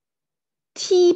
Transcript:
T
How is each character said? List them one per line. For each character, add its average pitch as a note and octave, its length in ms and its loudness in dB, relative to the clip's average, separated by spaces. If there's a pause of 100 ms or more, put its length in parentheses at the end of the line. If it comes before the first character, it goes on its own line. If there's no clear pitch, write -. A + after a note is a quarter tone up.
(720)
T F4+ 420 0